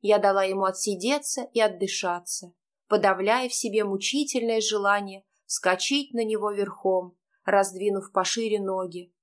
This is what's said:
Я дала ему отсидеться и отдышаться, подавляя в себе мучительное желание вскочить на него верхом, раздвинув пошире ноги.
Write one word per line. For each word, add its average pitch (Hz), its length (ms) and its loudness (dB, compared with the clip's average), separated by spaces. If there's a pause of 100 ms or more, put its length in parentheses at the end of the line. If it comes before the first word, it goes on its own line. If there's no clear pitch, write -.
Я 208 180 4
дала 196 260 4
ему 190 200 0
отсидеться 214 760 -2 (100)
и 233 80 2
отдышаться, 180 920 -2 (360)
подавляя 202 600 2
в 247 60 -6
себе 214 300 0
мучительное 226 760 0
желание 202 640 0 (220)
вскочить 269 680 0
на 233 120 0
него 208 260 -2
верхом, 185 680 -2 (280)
раздвинув 196 680 0
пошире 214 480 0
ноги. 185 520 -6 (100)